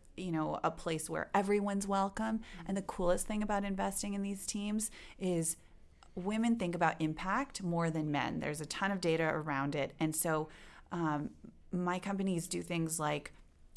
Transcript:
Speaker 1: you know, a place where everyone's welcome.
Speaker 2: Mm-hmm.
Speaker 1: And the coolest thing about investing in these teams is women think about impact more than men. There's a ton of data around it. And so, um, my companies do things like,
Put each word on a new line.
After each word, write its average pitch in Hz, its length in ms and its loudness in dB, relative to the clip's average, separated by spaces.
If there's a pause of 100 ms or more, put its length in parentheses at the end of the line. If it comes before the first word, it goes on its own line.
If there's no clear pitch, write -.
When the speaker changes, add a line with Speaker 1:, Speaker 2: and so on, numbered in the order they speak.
(160)
Speaker 1:
you 185 160 -4
know, 156 320 0
a 165 80 2
place 160 380 -2
where 160 240 -2
everyone's 202 540 2
welcome. 196 520 0
Speaker 2:
Mm-hmm. 170 280 -12
Speaker 1:
And 196 100 0
the 196 60 -2
coolest 180 420 2
thing 208 160 0
about 202 220 2
investing 196 500 -2
in 202 80 -2
these 196 240 -2
teams 208 460 -2 (260)
is 175 400 0 (580)
women 220 400 2
think 175 200 0
about 165 240 4
impact 190 640 0
more 170 260 2
than 156 220 0
men. 135 280 0
There's 151 220 -2
a 147 40 -6
ton 196 260 -2
of 185 100 -2
data 165 220 4
around 147 520 0
it. 139 240 -2
And 156 160 2
so, 156 340 2 (420)
um, 151 380 0 (420)
my 180 280 0
companies 190 480 0
do 175 140 -2
things 165 380 0
like, 151 320 0 (460)